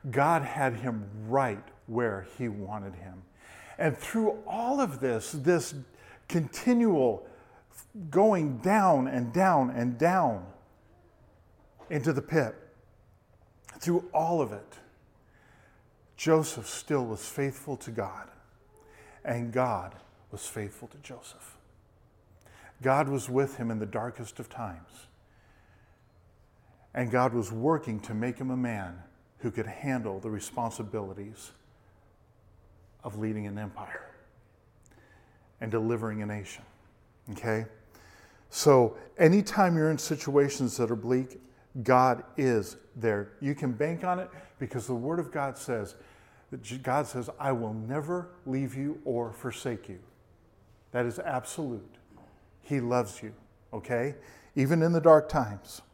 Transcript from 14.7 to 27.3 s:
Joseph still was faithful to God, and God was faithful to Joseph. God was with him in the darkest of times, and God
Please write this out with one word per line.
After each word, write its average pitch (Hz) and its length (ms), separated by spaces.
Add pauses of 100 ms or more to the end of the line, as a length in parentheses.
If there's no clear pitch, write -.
Joseph 156 520
still 139 360
was 110 240
faithful 139 500
to - 120
God, 98 380 (960)
and 120 280
God 110 420 (380)
was - 140
faithful 104 420
to 143 100
Joseph. - 580 (1200)
God 135 280
was 135 200
with 135 280
him 117 140
in 110 80
the 107 80
darkest 113 520
of 120 100
times, 90 600 (1900)
and 123 160
God 123 240